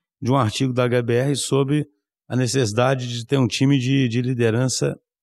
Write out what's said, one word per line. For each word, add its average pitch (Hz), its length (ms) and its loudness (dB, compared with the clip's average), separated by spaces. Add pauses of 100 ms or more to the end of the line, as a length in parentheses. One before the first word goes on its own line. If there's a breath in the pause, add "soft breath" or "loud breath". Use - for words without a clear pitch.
(220)
de 117 100 0
um 135 40 2
artigo 127 360 0
da 123 120 0
H 123 180 0
B 117 120 -2
R 131 220 0
sobre 139 500 0 (400)
a 117 80 -6
necessidade 123 720 0
de 120 200 -8
ter 143 100 -2
um 131 100 4
time 139 320 2
de, 131 300 0
de 117 140 -2
liderança 120 760 0 (240)